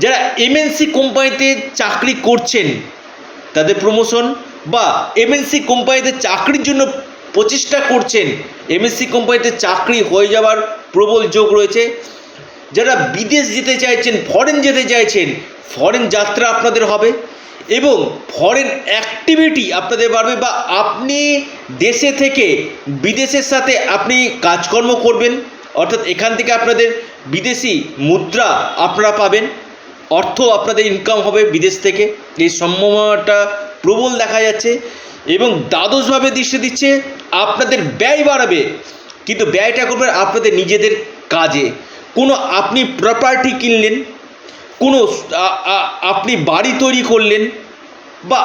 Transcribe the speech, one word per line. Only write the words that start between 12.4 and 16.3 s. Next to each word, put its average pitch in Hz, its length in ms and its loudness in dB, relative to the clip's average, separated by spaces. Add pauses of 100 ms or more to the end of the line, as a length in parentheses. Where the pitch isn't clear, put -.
যারা 247 160 4 (220)
বিদেশ 226 300 0 (120)
যেতে 254 260 0
চাইছেন, 233 320 0 (140)
ফরেন 285 280 2 (100)
যেতে 262 240 2
চাইছেন, 208 360 2 (460)
ফরেন 214 300 0 (120)
যাত্রা 208 380 0